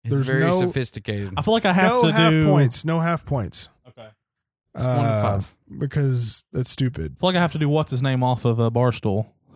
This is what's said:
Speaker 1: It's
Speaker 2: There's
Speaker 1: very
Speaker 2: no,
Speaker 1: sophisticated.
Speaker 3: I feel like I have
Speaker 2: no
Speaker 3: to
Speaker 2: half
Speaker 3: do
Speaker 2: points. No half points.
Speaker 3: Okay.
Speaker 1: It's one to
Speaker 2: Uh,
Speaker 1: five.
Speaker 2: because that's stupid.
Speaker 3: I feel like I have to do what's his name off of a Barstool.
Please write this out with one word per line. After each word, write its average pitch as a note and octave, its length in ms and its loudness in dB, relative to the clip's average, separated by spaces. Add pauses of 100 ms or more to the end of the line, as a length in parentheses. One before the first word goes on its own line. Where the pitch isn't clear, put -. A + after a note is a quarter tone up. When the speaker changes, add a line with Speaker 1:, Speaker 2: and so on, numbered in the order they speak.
Speaker 1:
It's A#2 100 -2
Speaker 2:
There's C3+ 120 0
Speaker 1:
very C3 160 0
Speaker 2:
no, F3+ 180 2
Speaker 1:
sophisticated. A2 760 -4
Speaker 3:
I D3 60 -4
feel A3 120 2
like A3 120 0
I F#3 60 2
have F#3 180 4
Speaker 2:
no B3 120 2
Speaker 3:
to D#3+ 100 4
Speaker 2:
half E3 180 4
Speaker 3:
do D#3+ 160 4
Speaker 2:
points. C#3+ 380 2
No E3 160 0
half E3 240 -2
points. - 460 -6 (180)
Speaker 3:
Okay. A2+ 200 -20 (680)
Speaker 1:
It's A#2+ 100 -6
one B2+ 120 0
to A#2+ 60 2
Speaker 2:
Uh, A2 200 2
Speaker 1:
five. G2 340 -2 (220)
Speaker 2:
because C3 720 -2
that's B2+ 180 -4
stupid. A#2+ 460 -4
Speaker 3:
I - 40 -20
feel F3+ 100 2
like F#3 60 0
I F3 40 2
have F3 120 0
to D#3 60 -6
do D3+ 100 0
what's D3+ 220 0
his B2+ 120 -2
name C3 200 0
off B2+ 220 0
of A#2 140 2
a A2+ 120 2
Barstool. A2+ 560 0 (300)